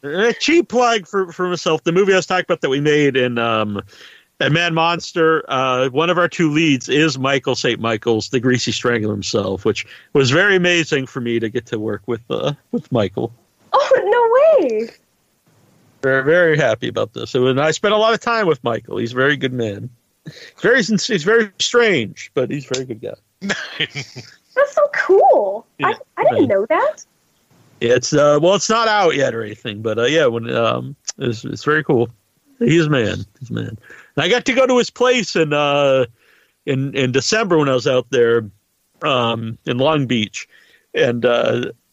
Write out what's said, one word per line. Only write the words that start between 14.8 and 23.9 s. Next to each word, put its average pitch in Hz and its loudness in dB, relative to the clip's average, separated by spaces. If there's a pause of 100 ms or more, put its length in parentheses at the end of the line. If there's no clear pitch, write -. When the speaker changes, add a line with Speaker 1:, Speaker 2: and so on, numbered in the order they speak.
Speaker 1:
We're 135 0
very 160 2
happy 123 0
about 107 -4
this. 113 -12
It 127 2
was, 127 2
and 131 0
I 156 0
spent 208 0
a 214 2
lot 220 2
of 214 -4
time 226 -2
with 156 0
Michael. 117 -6
He's 117 -4
a 123 -8
very 139 2
good 131 -4
man. 113 -6 (340)
He's - -20
very 240 4
sinc-, 214 0
he's 175 -4
very 214 2
strange, 180 0
but 127 -2
he's 139 -8
a 131 -4
very 131 -4
good 117 -12
guy. 104 -10 (260)
Speaker 3:
<laughs> - - (1120)